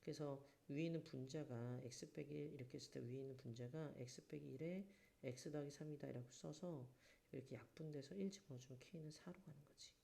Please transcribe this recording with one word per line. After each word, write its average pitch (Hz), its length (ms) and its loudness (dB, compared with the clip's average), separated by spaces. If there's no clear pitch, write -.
그래서 143 420 2
위에 151 180 6
있는 165 180 6
분자가 127 800 2
X 127 280 -4
빼기 147 220 -2
일 151 180 2
이렇게 127 220 -4
했을 131 180 -4
때 135 80 0
위에 127 200 2
있는 135 160 0
분자가 131 600 0
X 127 300 -4
빼기 147 260 -2
일에 170 340 2
X 131 280 0
더하기 147 200 2
삼이다 147 380 -2
이라고 123 220 0
써서 151 580 -2
이렇게 127 260 -2
약분돼서 147 580 -2
일 196 160 6
집어넣어주면 127 500 -6
K는 156 320 -4
사로 180 300 -6
가는 147 240 -10
거지. - 240 -14